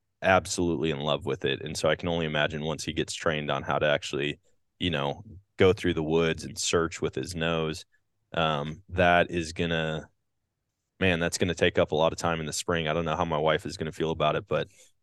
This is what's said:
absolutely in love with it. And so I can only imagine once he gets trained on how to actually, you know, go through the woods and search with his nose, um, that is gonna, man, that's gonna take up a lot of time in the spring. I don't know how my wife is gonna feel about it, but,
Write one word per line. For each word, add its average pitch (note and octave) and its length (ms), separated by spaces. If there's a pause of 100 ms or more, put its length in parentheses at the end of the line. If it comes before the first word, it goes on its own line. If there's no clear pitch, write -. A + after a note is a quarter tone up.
(220)
absolutely E2+ 680
in C#2 80
love C#2+ 260
with C2+ 200
it. C2+ 160
And D#2 140
so D#2 140
I D#2 60
can F2 140
only E2+ 160
imagine D2+ 380
once D#2 200
he D#2 100
gets D#2 200
trained D2+ 360
on C#2+ 140
how C#2+ 160
to D2+ 80
actually, C#2+ 520 (400)
you F2+ 120
know, C#2 320 (340)
go F#2+ 160
through F2+ 220
the D#2+ 80
woods D#2+ 400
and D2 140
search E2 440
with - 140
his D#2 200
nose, D#2+ 500 (480)
um, D#2 560
that F2 420
is E2+ 220
gonna, D#2+ 540 (920)
man, F2+ 200
that's E2+ 180
gonna F2 180
take F2+ 240
up E2+ 120
a D#2+ 40
lot D#2 180
of D2 60
time E2 200
in D#2+ 60
the D2 80
spring. E2 340
I D#2 60
don't E2 120
know D#2 100
how F2 100
my E2 120
wife D#2 280
is D2 120
gonna D#2 140
feel D#2+ 200
about D#2 240
it, D2 120
but, D#2 200 (360)